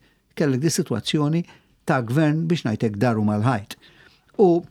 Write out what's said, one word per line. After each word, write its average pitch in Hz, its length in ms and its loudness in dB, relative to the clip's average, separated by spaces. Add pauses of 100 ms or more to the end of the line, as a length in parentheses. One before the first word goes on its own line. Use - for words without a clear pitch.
(380)
kellek 135 240 0
di 160 80 0
sitwazzjoni 151 720 -2 (440)
ta' 139 140 2
gvern 151 460 0
biex 165 180 -2
ngħidlek 107 320 -2
daru 110 260 0
mal-ħajt. 104 520 -2 (640)
U 175 320 4